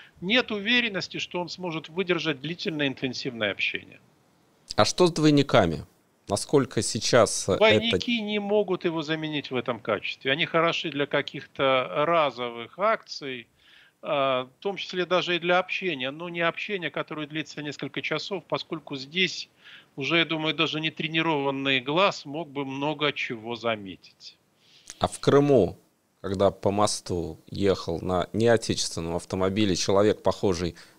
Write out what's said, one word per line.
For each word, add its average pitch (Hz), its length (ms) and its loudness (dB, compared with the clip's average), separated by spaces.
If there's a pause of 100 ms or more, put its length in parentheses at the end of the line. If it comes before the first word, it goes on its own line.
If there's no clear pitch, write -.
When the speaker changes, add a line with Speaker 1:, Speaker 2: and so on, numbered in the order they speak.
(220)
Speaker 1:
Нет 226 300 2
уверенности, 208 680 -2
что 175 240 -4
он 165 80 -6
сможет 165 400 -8
выдержать 160 500 0
длительное 151 480 -2
интенсивное 120 640 -2
общение. - 480 -4 (800)
Speaker 2:
А 107 80 6
что - 220 4
с 165 40 4
двойниками? 135 720 4 (440)
Насколько 120 520 0
сейчас, - 680 2
э, 92 40 4
это - 40 2
Speaker 1:
Двойники 220 640 4
не 208 180 -2
могут 202 460 0
его 165 160 0
заменить 156 500 -4
в 131 60 -4
этом 117 240 -4
качестве. - 500 -4
Они 156 140 0
хороши 165 440 0
для 143 160 -2
каких-то 139 1040 0
разовых 123 720 -2
акций, 151 680 -4 (540)
а, 135 440 0
в - 160 -20
том 196 160 -4
числе 180 280 -4
даже 170 300 0
и 170 40 -2
для 175 200 2
общения, 156 520 -4
но 170 180 -10
не 170 100 -8
общения, 170 500 -2
которое 151 380 -8
длится 151 340 -10
несколько 143 400 -8
часов, 160 460 -6
поскольку 147 480 -8
здесь 151 540 -2 (480)
уже, 151 220 2
я 165 60 4
думаю, 156 300 -2
даже 151 240 0
нетренированный 151 1040 0
глаз 165 420 0
мог 151 260 -8
бы 139 140 -6
много 143 480 -2
чего 117 460 -8
заметить. 107 800 -8 (600)
Speaker 2:
А - 100 0
в - 100 -10
Крыму, 135 580 6 (440)
когда 95 300 2
по 101 200 -2
мосту 90 680 -2 (140)
ехал 92 480 0
на 90 320 -2
неотечественном 98 840 0
автомобиле 95 580 0
человек, 101 480 4
похожий 90 520 0 (240)